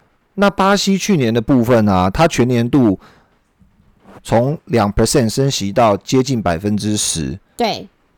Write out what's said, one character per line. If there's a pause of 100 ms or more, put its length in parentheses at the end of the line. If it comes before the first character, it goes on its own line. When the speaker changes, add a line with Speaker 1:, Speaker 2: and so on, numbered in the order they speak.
(360)
Speaker 1:
那
巴
西
去
年
的
部
分
啊，
它
全
年
度 (1300)
从
两
percent
升
息
到
接
近
百
分
之
十。 (180)
Speaker 2:
对。 (300)